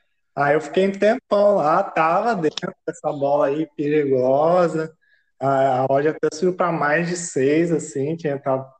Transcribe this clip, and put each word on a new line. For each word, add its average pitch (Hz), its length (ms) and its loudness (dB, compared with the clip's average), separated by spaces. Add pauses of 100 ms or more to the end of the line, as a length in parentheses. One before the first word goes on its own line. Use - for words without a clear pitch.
(340)
Aí 143 200 0
eu 156 60 0
fiquei 190 280 0
um 196 40 -2
tempão 202 640 2
lá, 170 280 2
tava 180 500 0
dentro 170 400 -4 (100)
dessa 156 280 -6
bola 143 340 0
aí 151 300 -2
perigosa. 151 1160 2 (460)
A, 135 440 0
a 135 60 0
odd 143 200 2
até 156 260 -2
subiu 180 220 -2
pra 175 160 0
mais 156 360 0
de 175 80 -4
seis, 156 540 0
assim, 147 460 -4
tinha 156 180 -6
entrado 131 320 -4 (140)